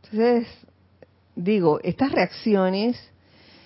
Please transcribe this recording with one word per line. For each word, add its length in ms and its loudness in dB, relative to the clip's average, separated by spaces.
Entonces, 420 0
digo, 480 2
estas 300 -2
reacciones, 880 0